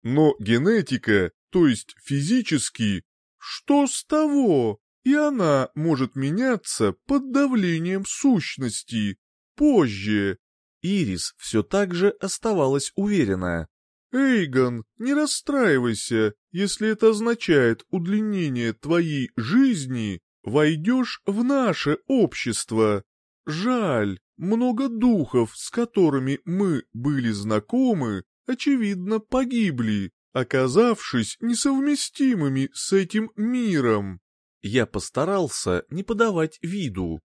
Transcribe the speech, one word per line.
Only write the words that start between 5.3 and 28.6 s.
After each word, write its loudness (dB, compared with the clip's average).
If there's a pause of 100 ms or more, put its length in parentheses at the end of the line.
может 0
меняться -2 (140)
под -2
давлением 0
сущности. -2 (380)
Позже". 2 (440)
Ирис -2
все -2
так -2
же 2 (100)
оставалась -2
уверена. -2 (440)
"Эйгон, 0 (120)
не -4
расстраивайся, 0 (160)
если -2
это 4
означает 2
удлинение -2
твоей -2
жизни, 0 (220)
войдешь 0
в -2
наше 0
общество. 0 (400)
Жаль, -2 (180)
много 0
духов, 2
с -12
которыми 0
мы -2
были -2
знакомы, 0 (220)
очевидно, -2